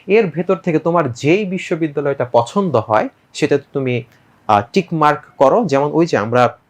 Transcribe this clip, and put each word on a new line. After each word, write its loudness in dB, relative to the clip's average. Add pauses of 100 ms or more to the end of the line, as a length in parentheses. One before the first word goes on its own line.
এর 2
ভেতর -4
থেকে 0
তোমার -2
যেই 0
বিশ্ববিদ্যালয়টা -4
পছন্দ 0
হয় 0 (240)
সেটা 0 (140)
তুমি, -4 (460)
আহ, 4 (100)
টিক -2
মার্ক 0 (160)
করো। 4
যেমন 0
ওই 2
যে -2
আমরা 0 (120)